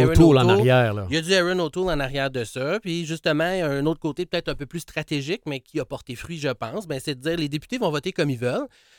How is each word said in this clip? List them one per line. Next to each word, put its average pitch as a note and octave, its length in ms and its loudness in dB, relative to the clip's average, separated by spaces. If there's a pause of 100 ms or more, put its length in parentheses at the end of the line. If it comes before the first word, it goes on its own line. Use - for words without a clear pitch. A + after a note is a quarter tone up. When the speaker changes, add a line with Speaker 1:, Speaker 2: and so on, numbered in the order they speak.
Speaker 1:
Aaron B2 80 4
Speaker 2:
O'Toole D#3 280 8
en - 20 6
Speaker 1:
O'Toole. A#2 180 6
Speaker 2:
arrière, B2 340 4
là. G2+ 160 -6
Speaker 1:
Il C#3 60 -2
y - 20 2
a E3 40 0
du F3 120 0
Aaron F#3 260 2
O'Toole F3+ 300 -2
en D3+ 120 -2
arrière C3+ 300 -4
de B2+ 120 -4
ça, C#3+ 380 -4
puis E3+ 240 -6
justement, D#3+ 440 0
il F#3+ 100 -2
y - 20 0
a D#3 80 0
un C#3 160 -2
autre D#3+ 160 -2
côté E3 240 -4
peut-être E3+ 240 -4
un C#3 60 -4
peu C#3 100 -10
plus D#3+ 160 -10
stratégique, D3+ 640 -6
mais C#3 160 -8
qui - 180 -8
a C3 60 -4
porté C3 300 -12
fruit, E3 220 -12
je C#3+ 120 -4
pense, B2+ 360 -8
ben, C#3+ 160 -8
c'est D3 140 -6
de B2 60 -20
dire, E3 160 -4
les D3+ 120 -4
députés D3+ 280 -6
vont G3 140 -2
voter D3+ 200 -4
comme D3 180 0
ils B2+ 100 -2
veulent. C#3+ 280 -2 (320)